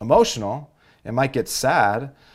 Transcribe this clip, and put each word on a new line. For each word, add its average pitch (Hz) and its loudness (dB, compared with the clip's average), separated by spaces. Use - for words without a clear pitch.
emotional, 135 0
it 107 -12
might 131 -2
get 120 -2
sad, 123 0